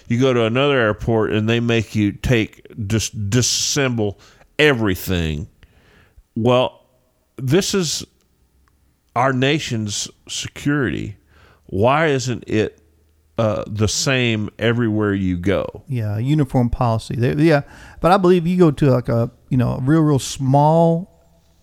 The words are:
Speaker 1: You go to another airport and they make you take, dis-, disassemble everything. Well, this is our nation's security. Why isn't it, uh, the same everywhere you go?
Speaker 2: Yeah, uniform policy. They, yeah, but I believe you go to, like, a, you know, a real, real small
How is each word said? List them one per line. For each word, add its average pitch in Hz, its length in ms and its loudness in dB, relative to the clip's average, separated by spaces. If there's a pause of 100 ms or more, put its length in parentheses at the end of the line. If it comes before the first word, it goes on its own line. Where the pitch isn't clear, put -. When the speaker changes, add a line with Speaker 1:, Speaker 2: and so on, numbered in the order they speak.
Speaker 1:
You 120 120 -2
go 135 140 2
to 120 120 2
another 135 340 0
airport 110 520 0
and 110 180 0
they 117 100 2
make 117 360 -2
you 104 180 2
take, - 520 -2 (220)
dis-, 107 220 -2
disassemble 117 1080 -2 (400)
everything. 92 920 0 (880)
Well, 123 500 0 (520)
this 135 360 0
is 180 320 -4 (1080)
our 131 180 0
nation's 127 760 -2 (220)
security. 104 880 -4 (480)
Why 135 420 2
isn't 127 400 -2
it, 107 320 -2 (580)
uh, 107 300 -2
the 107 200 -2
same 117 640 -2 (100)
everywhere 107 540 0
you 95 240 0
go? 87 500 -2
Speaker 2:
Yeah, 107 320 -4
uniform 131 500 0
policy. 117 460 -2
They, 120 180 0
yeah, 147 280 4 (400)
but 165 100 2
I 196 60 6
believe 180 300 4
you 180 100 0
go 170 140 6
to, 135 200 2
like, 123 180 0
a, 120 220 0 (180)
you 135 80 0
know, 123 180 0
a 135 60 -8
real, 151 200 2
real 151 180 2
small 160 880 2 (540)